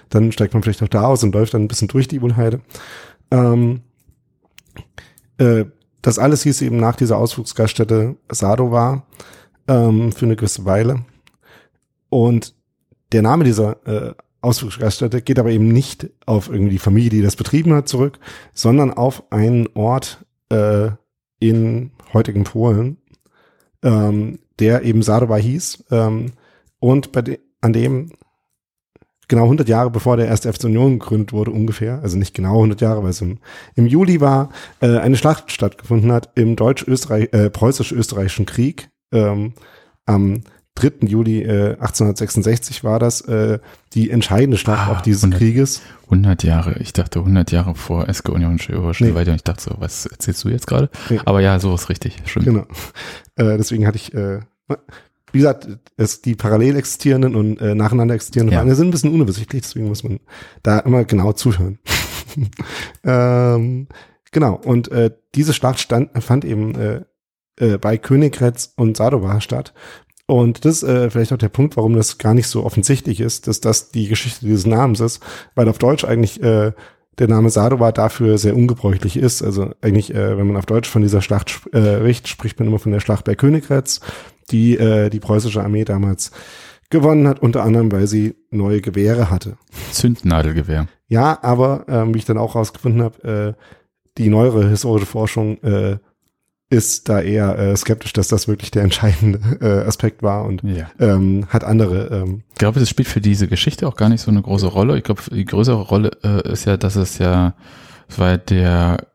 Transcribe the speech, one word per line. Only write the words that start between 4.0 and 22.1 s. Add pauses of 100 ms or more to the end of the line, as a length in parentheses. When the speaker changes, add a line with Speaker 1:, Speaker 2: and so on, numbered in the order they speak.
Speaker 1:
äh, (380)
das
alles
hieß
eben
nach
dieser
Ausflugsgaststätte (140)
Sadova, (640)
ähm,
für
eine
gewisse
Weile. (1040)
Und (580)
der
Name
dieser,
äh, (280)
Ausflugsgaststätte
geht
aber
eben
nicht (160)
auf
irgendwie
die
Familie,
die
das
betrieben
hat,
zurück, (340)
sondern
auf
einen
Ort, (240)
äh, (500)
in (200)